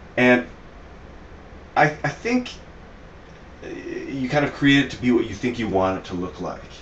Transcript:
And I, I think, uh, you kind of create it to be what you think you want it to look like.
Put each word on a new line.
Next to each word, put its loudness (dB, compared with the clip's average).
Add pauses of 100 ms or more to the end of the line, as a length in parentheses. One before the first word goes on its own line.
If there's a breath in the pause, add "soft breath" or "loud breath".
(160)
And 6 (1300)
I, 6
I 0
think, -2 (1120)
uh, -12
you -8
kind 2
of -6
create 6
it -10
to -10
be 2
what 4
you -8
think -4
you -2
want 2
it -10
to -10
look -8
like. -10 (100)